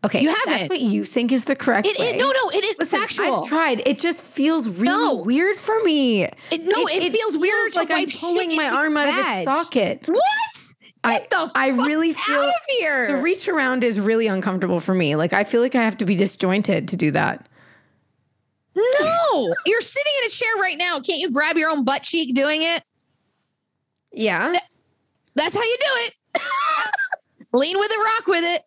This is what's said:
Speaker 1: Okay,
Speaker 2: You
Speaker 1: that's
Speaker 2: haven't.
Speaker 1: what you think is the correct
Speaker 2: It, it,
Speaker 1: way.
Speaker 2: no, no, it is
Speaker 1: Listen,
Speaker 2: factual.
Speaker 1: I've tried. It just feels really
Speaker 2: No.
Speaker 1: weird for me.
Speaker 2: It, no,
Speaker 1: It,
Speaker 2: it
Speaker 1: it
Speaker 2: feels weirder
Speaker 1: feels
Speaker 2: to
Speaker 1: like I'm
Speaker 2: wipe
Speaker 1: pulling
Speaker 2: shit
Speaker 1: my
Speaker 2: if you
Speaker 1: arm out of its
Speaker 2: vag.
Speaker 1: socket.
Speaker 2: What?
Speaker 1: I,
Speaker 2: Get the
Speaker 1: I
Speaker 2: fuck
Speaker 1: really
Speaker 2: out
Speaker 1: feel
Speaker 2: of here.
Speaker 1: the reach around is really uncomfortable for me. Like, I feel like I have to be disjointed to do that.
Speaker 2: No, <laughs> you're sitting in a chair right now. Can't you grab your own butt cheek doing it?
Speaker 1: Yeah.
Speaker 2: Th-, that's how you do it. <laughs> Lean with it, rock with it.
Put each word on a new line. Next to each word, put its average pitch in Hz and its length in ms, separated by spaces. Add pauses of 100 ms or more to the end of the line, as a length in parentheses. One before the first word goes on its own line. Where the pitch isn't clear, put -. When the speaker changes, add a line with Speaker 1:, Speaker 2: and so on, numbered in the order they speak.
Speaker 1:
Okay, 208 160
Speaker 2:
You 285 80
Speaker 1:
that's 427 160
Speaker 2:
haven't. 185 240
Speaker 1:
what 349 140
you 208 240
think 240 260
is 254 140
the 277 100
correct 220 300
Speaker 2:
It, 403 120
it, 466 140
Speaker 1:
way. - 60
Speaker 2:
no, 508 120
no, 523 200
it 403 120
is 415 160
Speaker 1:
Listen, 330 200
Speaker 2:
factual. 254 460
Speaker 1:
I've - 40
tried. 302 400
It 285 100
just 339 240
feels 294 460
really 185 160 (140)
Speaker 2:
No. 440 160
Speaker 1:
weird 269 420
for 440 260
me. 269 420
Speaker 2:
It, - 100 (280)
no, 349 260
Speaker 1:
It, 605 80
Speaker 2:
it 370 80
Speaker 1:
it 349 80
Speaker 2:
feels 427 260
weirder 381 180 (140)
Speaker 1:
feels - 20
Speaker 2:
to 359 60
Speaker 1:
like 320 120
I'm 320 100
Speaker 2:
wipe 294 200
Speaker 1:
pulling 349 300
Speaker 2:
shit 311 80
Speaker 1:
my 311 80
Speaker 2:
if 254 60
you 240 40
Speaker 1:
arm 302 220
out 294 100
of 302 80
its 381 100
Speaker 2:
vag. 196 200
Speaker 1:
socket. 269 600
Speaker 2:
What? 370 140 (840)
Speaker 1:
I, 233 120
Speaker 2:
Get - 120
the 349 240
Speaker 1:
I 269 200
Speaker 2:
fuck 247 120
Speaker 1:
really 311 240
Speaker 2:
out 302 60
Speaker 1:
feel 453 260
Speaker 2:
of 571 120 (140)
here. 302 400
Speaker 1:
the 285 80
reach 339 320
around 262 360
is 226 160
really 226 260
uncomfortable 185 540
for 190 140
me. 156 220
Like, 160 180
I 202 100
feel 233 160
like 240 140
I 247 100
have 220 140
to 208 80
be 190 100
disjointed 185 720
to - 80
do 156 140
that. 156 360 (1300)
Speaker 2:
No, 523 840
<laughs> - 60
you're 440 160
sitting 587 300 (100)
in 480 40
a 427 40
chair 453 300
right 370 180
now. 349 220
Can't 320 200
you 311 100
grab 302 280
your 320 120
own 285 140
butt 269 180
cheek 311 320
doing 294 280
it? 330 200 (1300)
Speaker 1:
Yeah. 208 380
Speaker 2:
Th-, 359 120 (720)
that's 330 220
how 415 60
you 466 180
do 605 60 (500)
it. - 60
<laughs> 906 1120
Lean 311 260
with 415 120
it, 440 80
rock 440 280
with 339 180
it. 339 220